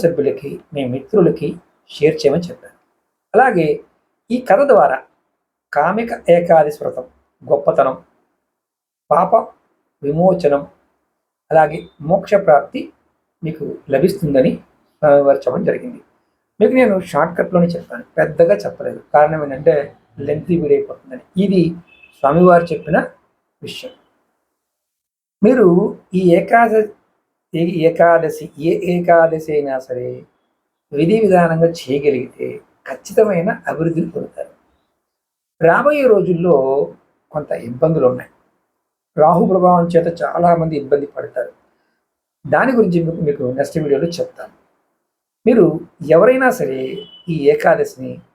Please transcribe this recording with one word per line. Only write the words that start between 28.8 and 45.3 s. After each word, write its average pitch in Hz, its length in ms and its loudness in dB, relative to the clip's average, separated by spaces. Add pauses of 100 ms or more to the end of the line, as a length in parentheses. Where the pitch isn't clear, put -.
ఏకాదశి 165 640 2
అయినా 139 180 -4 (120)
సరే 127 200 -8 (840)
విధి 160 320 2
విధానంగా 170 460 4 (120)
చేయగలిగితే 135 640 -4 (400)
ఖచ్చితమైన 196 600 -2 (200)
అభివృద్ధిని 160 460 -4
పొందుతారు. - 380 -12 (1080)
రాబోయే 254 520 2
రోజుల్లో 175 420 2 (800)
కొంత 151 180 -8 (180)
ఇబ్బందులు 139 420 0
ఉన్నాయి. 123 200 -12 (840)
రాహు 165 320 4
ప్రభావం 180 440 2
చేత 170 140 2 (140)
చాలామంది 160 600 0
ఇబ్బంది 139 340 -2
పడతారు. 120 360 -10 (920)
దాని 170 320 0
గురించి 180 280 2
మీకు, 165 220 -6
మీకు 139 160 -4 (140)
నెక్స్ట్ 139 260 -6
వీడియోలో 143 240 -2 (100)
చెప్తాను. - 360 -12 (960)